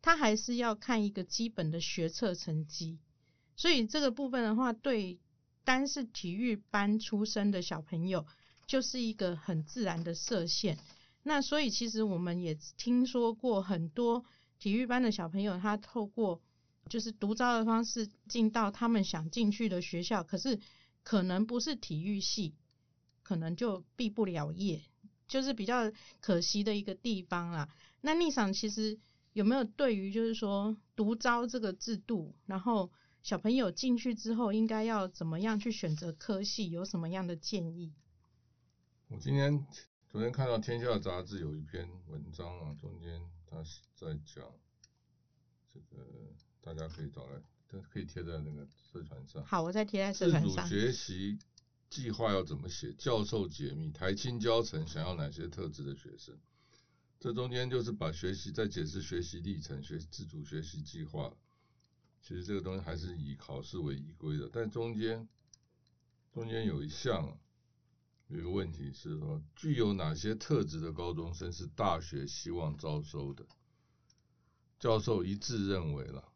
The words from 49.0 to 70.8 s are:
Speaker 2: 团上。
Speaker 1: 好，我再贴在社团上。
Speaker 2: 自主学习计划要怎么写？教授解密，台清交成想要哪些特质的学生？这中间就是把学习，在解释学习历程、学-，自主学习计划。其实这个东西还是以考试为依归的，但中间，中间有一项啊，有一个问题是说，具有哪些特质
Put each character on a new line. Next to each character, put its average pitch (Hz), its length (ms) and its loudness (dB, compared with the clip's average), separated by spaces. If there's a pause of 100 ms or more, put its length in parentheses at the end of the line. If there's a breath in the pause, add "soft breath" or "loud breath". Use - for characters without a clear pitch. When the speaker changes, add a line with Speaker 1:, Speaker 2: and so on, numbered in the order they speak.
Speaker 2:
团 71 260 -14
上。 147 160 -10
Speaker 1:
好， 175 180 0
我 165 80 -2
再 214 140 0
贴 208 160 -2
在 196 120 0
社 185 160 2
团 156 220 6
上。 175 180 -2
Speaker 2:
自 131 60 -2
主 101 60 4
学 123 120 2
习 101 460 -4 (500)
计 123 220 -6
划 107 220 2
要 95 100 4
怎 78 160 -6
么 82 100 -8
写？ - 260 -8
教 113 300 0
授 104 220 0
解 73 260 -6
密， 156 200 -6
台 92 220 -2
清 120 260 -4
交 113 220 4
成 80 240 -4
想 80 180 -6
要 90 100 -2
哪 73 160 -4
些 85 160 -8
特 87 220 -6
质 73 160 -10
的 69 100 -6
学 - 220 -18
生？ - 200 -20 (840 soft breath)
这 120 120 -2
中 123 180 -2
间 127 180 0
就 123 140 0
是 117 100 -2
把 82 180 -2
学 92 240 -2
习， - 160 -8
在 107 160 0
解 82 200 -2
释 95 160 -6
学 87 200 -4
习 85 180 -8
历 85 200 -4
程、 69 220 -8
学-， 85 160 -8 (120)
自 - 140 -12
主 76 200 -12
学 78 180 -8
习 78 200 -10
计 80 220 -10
划。 76 280 -6 (880)
其 - 120 -12
实 90 100 -8
这 101 100 -4
个 98 60 -2
东 92 140 -6
西 95 60 -4
还 82 160 -6
是 82 200 -6
以 71 180 -6
考 69 280 -10
试 - 160 -10
为 73 180 -2
依 76 220 -12
归 76 200 -4
的， 69 140 -6
但 113 180 -4
中 117 240 -4
间， 110 340 -4 (1040)
中 113 160 -6
间 113 180 0
有 78 160 0
一 76 60 -4
项 90 380 0
啊， - 100 -10 (920)
有 78 100 -8
一 82 40 -6
个 87 80 -4
问 95 200 0
题 71 220 -8
是 76 260 -8
说， 76 240 -4 (140)
具 156 180 0
有 107 200 4
哪 80 200 0
些 90 200 -2
特 123 280 2
质 78 180 -4